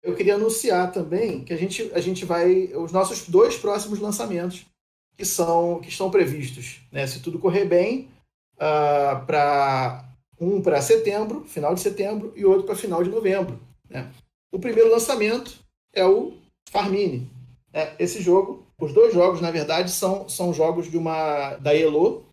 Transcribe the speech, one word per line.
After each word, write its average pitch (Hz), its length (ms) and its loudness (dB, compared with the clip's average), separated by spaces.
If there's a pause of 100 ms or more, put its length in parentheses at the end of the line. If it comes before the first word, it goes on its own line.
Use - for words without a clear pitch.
Eu 175 120 -4
queria 202 200 2
anunciar 208 580 0
também 170 520 -4
que - 80 -8
a 165 40 -4
gente, 190 380 -4
a 170 60 0
gente 180 240 -4
vai, 180 500 2
os 165 160 -6
nossos 190 380 -2
dois 196 280 6
próximos 208 420 -4
lançamentos 202 640 -6 (520)
que 190 100 -10
são, 170 540 0
que - 100 -16
estão 190 200 -4
previstos, 147 720 -2 (100)
né? 135 160 -6
Se - 140 -10
tudo - 180 -8
correr 190 280 0
bem, 190 420 0 (500)
ah, 147 680 2
pra, 139 840 0 (320)
um 185 220 0
pra 151 180 2
setembro, 220 640 0
final 151 300 -2
de 180 80 -4
setembro, 202 520 -4
e 202 120 -8
outro 190 180 6
pra 202 100 -4
final 180 300 -2
de 185 60 -2
novembro, 196 500 -2 (280)
né? 131 220 -14 (400)
O 185 80 -6
primeiro 226 320 4
lançamento 233 600 0 (400)
é 185 120 2
o 196 280 4 (380)
Farmini, 180 600 -2 (400)
né? 156 280 -6
Esse 175 240 -4
jogo, 190 440 2 (140)
os 147 140 -6
dois 226 180 8
jogos, 175 300 4
na 170 80 -2
verdade, 165 400 -2
são, 196 360 -2
são 175 280 -4
jogos 165 360 0
de 165 60 -4
uma, 156 600 -2
da 147 200 2
Elo 160 560 2